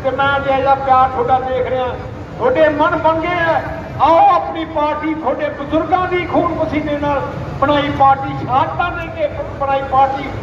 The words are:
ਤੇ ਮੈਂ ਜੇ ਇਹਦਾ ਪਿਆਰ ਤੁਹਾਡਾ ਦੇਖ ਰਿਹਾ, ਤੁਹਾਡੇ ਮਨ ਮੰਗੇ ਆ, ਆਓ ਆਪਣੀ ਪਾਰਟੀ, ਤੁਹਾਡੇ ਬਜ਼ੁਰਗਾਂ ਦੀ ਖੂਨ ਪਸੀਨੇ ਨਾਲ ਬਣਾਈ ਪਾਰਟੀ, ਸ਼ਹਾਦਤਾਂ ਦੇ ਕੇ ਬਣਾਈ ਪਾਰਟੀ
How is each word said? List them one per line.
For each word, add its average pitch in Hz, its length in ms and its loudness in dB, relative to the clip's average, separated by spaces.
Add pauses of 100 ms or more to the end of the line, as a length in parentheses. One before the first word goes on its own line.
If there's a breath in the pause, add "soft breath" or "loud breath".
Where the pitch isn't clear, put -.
ਤੇ 262 60 0
ਮੈਂ 277 300 2
ਜੇ 277 180 -2
ਇਹਦਾ 269 180 4
ਪਿਆਰ 262 340 4
ਤੁਹਾਡਾ 247 300 0
ਦੇਖ 254 280 -2
ਰਿਹਾ, 254 200 -2 (500)
ਤੁਹਾਡੇ 262 320 2
ਮਨ 311 260 2
ਮੰਗੇ 320 320 0
ਆ, 339 340 0 (400)
ਆਓ 339 340 6
ਆਪਣੀ 320 300 -2
ਪਾਰਟੀ, 302 480 -2
ਤੁਹਾਡੇ - 360 -2
ਬਜ਼ੁਰਗਾਂ 339 580 -2
ਦੀ 359 180 -2
ਖੂਨ 330 300 0
ਪਸੀਨੇ 302 420 -2
ਨਾਲ 285 240 0 (380)
ਬਣਾਈ 285 300 2 (100)
ਪਾਰਟੀ, 269 420 4
ਸ਼ਹਾਦਤਾਂ 320 500 -2
ਦੇ 339 160 -6
ਕੇ 311 220 -4 (300)
ਬਣਾਈ 269 220 0 (100)
ਪਾਰਟੀ 269 380 2 (140)